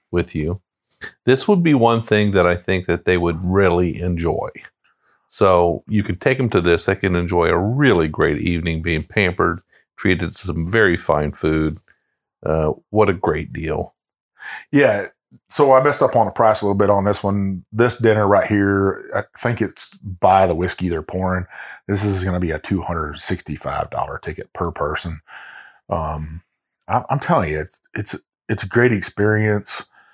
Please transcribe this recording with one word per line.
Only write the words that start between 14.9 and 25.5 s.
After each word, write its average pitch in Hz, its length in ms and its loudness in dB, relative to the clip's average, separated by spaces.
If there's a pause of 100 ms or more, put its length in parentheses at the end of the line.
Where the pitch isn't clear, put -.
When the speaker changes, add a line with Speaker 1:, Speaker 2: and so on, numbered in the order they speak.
Speaker 2:
So 139 260 4
I 131 100 6
messed 143 180 0
up 131 140 2
on 113 100 4
the - 60 -2
price 110 320 2
a - 20 -2
little 101 100 0
bit 101 140 4
on 98 160 2
this 101 180 0
one. 98 480 -2
This 117 280 2
dinner 107 280 4
right 98 220 4
here, 98 680 0
I 101 60 -2 (160)
think 120 240 -2
it's - 380 -4
by 95 480 2
the 87 80 0
whiskey 90 340 -2
they're 80 140 -4
pouring. 92 420 -4 (420)
This 98 160 0
is 98 200 0
gonna 92 160 -2
be 87 100 -2
a 78 80 -4
two 90 240 -4
hundred 78 380 -6
sixty-five 73 720 -4
dollar - 260 -6
ticket - 360 -12
per 85 180 -6
person. 76 480 -6 (720)